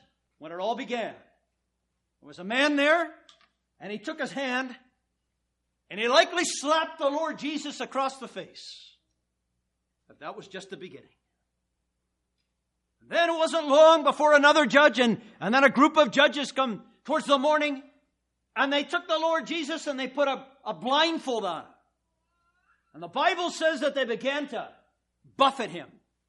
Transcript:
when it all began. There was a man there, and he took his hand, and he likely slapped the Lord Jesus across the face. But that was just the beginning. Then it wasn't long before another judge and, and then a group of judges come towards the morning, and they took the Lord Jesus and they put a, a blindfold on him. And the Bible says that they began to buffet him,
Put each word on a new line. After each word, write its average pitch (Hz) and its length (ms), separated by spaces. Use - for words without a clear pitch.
when 160 140
it 170 80
all 214 160
began. 226 380
There 135 60
was 147 120
a 175 40
man 269 320
there, 311 340
and 185 120
he 214 60
took 311 220
his 269 120
hand, 254 440
and 180 100
he 233 80
likely 349 380
slapped 320 540
the 285 100
Lord 302 300
Jesus 294 420
across 262 360
the 233 100
face. - 680
But 120 120
that 170 160
was 208 120
just 190 220
the 185 80
beginning. 135 320
Then 330 200
it 330 80
wasn't 311 300
long 311 360
before 294 300
another 294 340
judge 277 320
and, 233 200
and 190 120
then 269 100
a 269 60
group 302 280
of 294 140
judges 285 400
come 254 320
towards 311 200
the 277 140
morning, 294 420
and 277 160
they 285 120
took 349 240
the 320 100
Lord 320 300
Jesus 311 400
and 269 120
they 262 80
put 277 200
a, 254 180
a 214 120
blindfold 262 680
on 165 180
him. - 60
And 160 100
the 175 40
Bible 339 420
says 320 320
that 277 140
they 262 100
began 269 440
to 139 200
buffet 262 340
him, 160 160